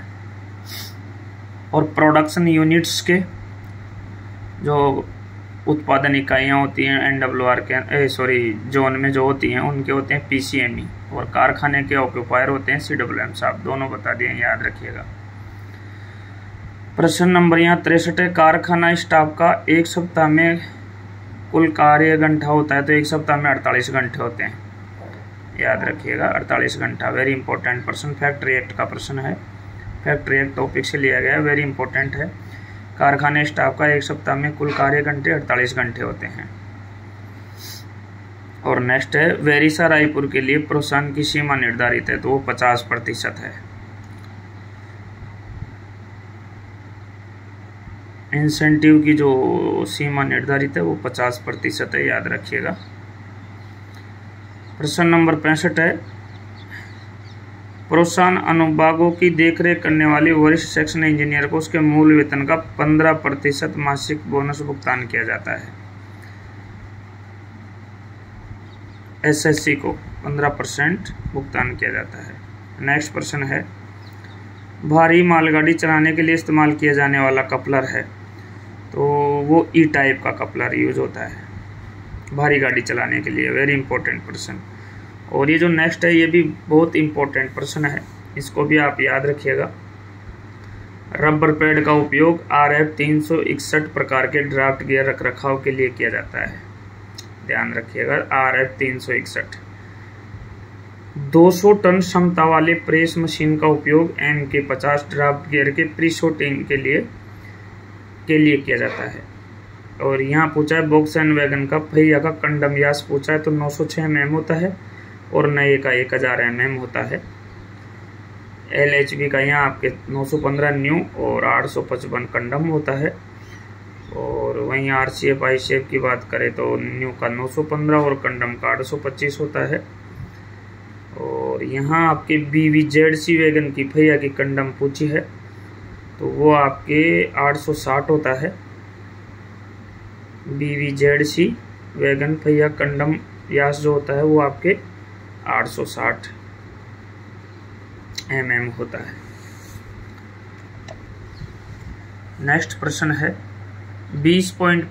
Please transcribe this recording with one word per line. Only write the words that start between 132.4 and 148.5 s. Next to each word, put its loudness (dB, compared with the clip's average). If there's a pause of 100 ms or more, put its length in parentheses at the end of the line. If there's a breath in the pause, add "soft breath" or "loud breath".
जेड 6
सी 2
wagon 4
की -4
पहिया 6
की -2
कंडम -2
पूछी -2
है, -4 (800)
तो -4
वो 4
आपके 2
आठ 2
सौ -4
साठ -2
होता 0
है। -8 (1800)
बीवी -4
जेड 4
सी 0 (380)
wagon 2
पहिया 4
कंडम 0 (340)
व्यास 2
जो 2
होता 0
है, 2
वो 6
आपके 0 (680)
आठ -2
सौ -6
साठ -6 (2000)
एमएम -2